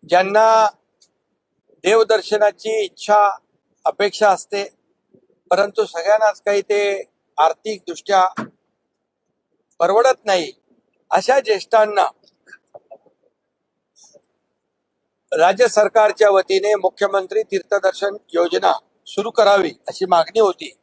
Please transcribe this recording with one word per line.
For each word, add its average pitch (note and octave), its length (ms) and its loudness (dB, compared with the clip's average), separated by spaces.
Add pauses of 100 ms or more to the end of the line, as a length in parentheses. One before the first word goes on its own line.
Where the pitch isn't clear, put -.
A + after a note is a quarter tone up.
ज्यांना G#3+ 580 2 (1000)
देवदर्शनाची G#3+ 1160 0
इच्छा, G#3 540 0 (460)
अपेक्षा G3+ 460 0
असते, G3 340 -4 (840)
परंतु G3+ 340 -2
सगळ्यांनाच G3+ 580 -2
काही G3+ 200 -2
ते G3+ 400 -4 (360)
आर्थिकदृष्ट्या F#3 1040 -2 (1300)
परवडत G3+ 460 2
नाही, F3+ 280 -2 (580)
अशा C4 300 0
ज्येष्ठांना G#3 680 0 (3250)
राज्य G3 360 2
सरकारच्या G#3+ 600 2
वतीने G3 440 0
मुख्यमंत्री G3 680 -4
तीर्थदर्शन G3 760 -4 (180)
योजना F3 380 0 (340)
सुरू G3+ 240 -6
करावी G3+ 400 2 (180)
अशी - 160 -8
मागणी F3+ 360 0
होती. F3 420 -2